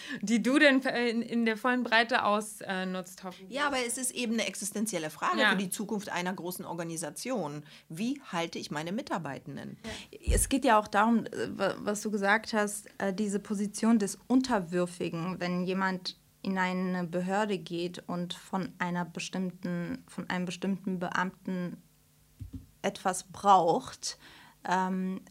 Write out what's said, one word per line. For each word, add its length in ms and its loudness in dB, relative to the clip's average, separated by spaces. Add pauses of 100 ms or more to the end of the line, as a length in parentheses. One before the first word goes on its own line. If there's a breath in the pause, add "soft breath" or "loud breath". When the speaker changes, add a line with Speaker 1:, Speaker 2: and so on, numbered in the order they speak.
(220 loud breath)
Speaker 1:
die 200 2
du 160 4
dann, 260 8
äh, 260 0
in, 120 0
in 240 0
der 120 2
vollen 260 2
Breite 400 4
ausnutzt, 1000 -2
hoffentlich. 320 -14
Speaker 2:
Ja, 100 0
aber 180 0
es 120 -4
ist 140 -4
eben 220 -2
eine 140 2
existenzielle 600 -4
Frage 320 0
Speaker 1:
Ja. 100 8
Speaker 2:
für 60 4
die 120 -2
Zukunft 400 -4
einer 240 -2
großen 320 -8
Organisation. 1000 -6 (260 loud breath)
Wie 320 -4 (100)
halte 280 -2
ich 120 -10
meine 220 -4
Mitarbeitenden? 840 -6 (540 loud breath)
Speaker 3:
Es 160 4
geht 160 0
ja 160 8
auch 80 -4
darum, 380 4
äh, 40 -8 (280)
wa-, 220 0
was 220 -2
du 100 -4
gesagt 420 2
hast, 340 0 (120)
äh, 140 0
diese 260 0
Position 600 2
des 180 -2 (100)
Unterwürfigen, 1120 0
wenn 260 0
jemand 500 -2 (280)
in 140 -2
eine 460 0
Behörde 540 0
geht 500 -6
und 260 -4
von 360 -6 (100)
einer 240 -2
bestimmten, 1040 -6
von 220 -10
einem 160 -2
bestimmten 540 -4
Beamten 760 -4 (1040)
etwas 420 -2
braucht, 960 4 (500 loud breath)
ähm, 640 0